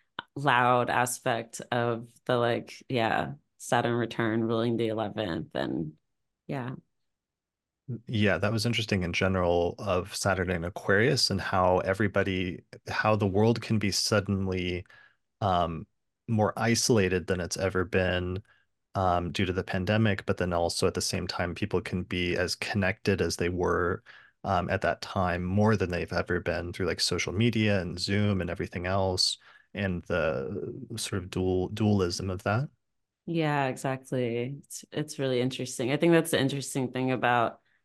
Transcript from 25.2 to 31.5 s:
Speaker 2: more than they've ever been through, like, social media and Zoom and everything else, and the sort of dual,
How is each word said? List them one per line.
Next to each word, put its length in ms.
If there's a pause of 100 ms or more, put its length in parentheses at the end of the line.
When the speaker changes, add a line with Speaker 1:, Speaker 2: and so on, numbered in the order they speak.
Speaker 2:
more 320
than 140
they've 220
ever 280
been 320
through, 140
like, 140
social 320
media 480
and 180
Zoom 420
and 80
everything 380
else, 520 (360)
and 300
the 680 (240)
sort 260
of 80
dual, 400